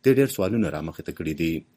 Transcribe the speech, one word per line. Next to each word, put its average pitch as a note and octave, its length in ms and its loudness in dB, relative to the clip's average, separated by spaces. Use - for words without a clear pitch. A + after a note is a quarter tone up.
دې C3+ 140 6
ډېر C3+ 180 4
سوالونه G2 400 0
رامخې D#2+ 320 -8
ته - 120 -10
کړي D#2 220 -4
دي. E2 120 0